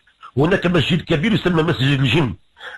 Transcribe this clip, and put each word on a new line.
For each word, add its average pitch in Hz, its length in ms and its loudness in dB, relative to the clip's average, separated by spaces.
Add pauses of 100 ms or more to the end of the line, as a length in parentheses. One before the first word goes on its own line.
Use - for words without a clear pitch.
(360)
هناك 175 300 2
مسجد 175 360 0
كبير 165 300 0
يسمى 175 300 0
مسجد 139 380 0
الجن، 131 340 0 (440)